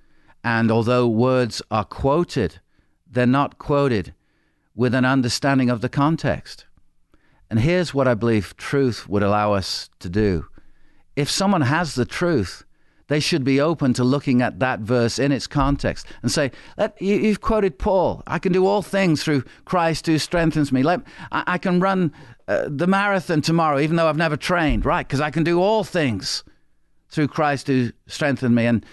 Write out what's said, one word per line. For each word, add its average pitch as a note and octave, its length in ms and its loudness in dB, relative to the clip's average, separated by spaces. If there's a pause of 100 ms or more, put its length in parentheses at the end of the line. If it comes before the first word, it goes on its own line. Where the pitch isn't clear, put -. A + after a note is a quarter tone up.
(440)
And A2+ 260 0
although A#2+ 380 2
words B2 640 0
are G#2+ 140 -2
quoted, C#3 760 -2 (500)
they're B2 160 0
not C3 320 0
quoted C#3 560 0 (640)
with A#2 180 0
an B2+ 120 2
understanding C3 640 2
of A#2+ 120 -2
the B2 80 -2
context. - 760 -2 (840)
And A2+ 100 0
here's E3+ 340 0
what C3+ 140 2
I B2+ 60 4
believe A2+ 420 0
truth C3+ 540 -2
would G2+ 140 0
allow G#2 300 2
us - 360 -4 (100)
to F#2+ 100 -10
do. F#2 360 0 (720)
If C#3+ 140 -2
someone G3 320 0
has D3 340 0
the A#2+ 100 0
truth, D3 580 -2 (440)
they D3+ 120 0
should D3 240 0
be C3+ 160 2
open C#3+ 340 2
to B2 100 0
looking B2+ 380 2
at A#2 180 -2
that B2 220 -2
verse A#2 360 0
in C#3 140 2
its A#2+ 160 -4
context C#3 580 -2 (160)
and A#2+ 100 -2
say, C#3+ 200 0 (260)
"Let, - 240 -2
you, G3 140 2
you've G#3+ 260 0
quoted G#3+ 380 0
Paul, F3+ 480 0
'I E3 120 -4
can F3+ 120 -2
do F#3 160 2
all G3+ 160 0
things F#3 400 0
through D3 200 0 (220)
Christ E3 400 0
who D3+ 140 2
strengthens D#3+ 520 0
me. C3 120 2
Let, E3+ 180 2 (300)
I, B2 160 -2
I F3+ 100 -2
can F3+ 220 0
run, F#3 320 2 (360)
uh, F2 200 -2
the D3 180 -4
marathon F#3+ 560 2
tomorrow, D#3+ 380 0
even D#3 160 0
though E3 140 2
I've D3 80 -2
never D#3 200 -2
trained, D3+ 480 0
right? D3+ 220 -2
'Cause C3+ 140 -2
I D3+ 100 -2
can D#3+ 120 0
do E3+ 180 2
all G#3+ 220 2
things C3 600 -4 (640)
through D3+ 200 -2
Christ C#3+ 380 -2
who B2+ 240 0 (160)
strengthened C3 460 0
me. A#2 120 2
And, A#2 280 0